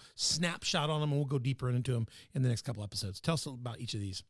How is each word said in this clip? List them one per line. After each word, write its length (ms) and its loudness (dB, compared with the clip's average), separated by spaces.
snapshot 760 2
on 120 2
them, 80 2
and 100 4
we'll 80 2
go 100 2
deeper 300 0
into 260 2
'em 120 0
in 80 2
the 60 6
next 140 0
couple 200 -6
episodes. 380 -6
Tell 140 2
us 100 0
about 340 -8
each 140 -6
of 80 -2
these. 300 -4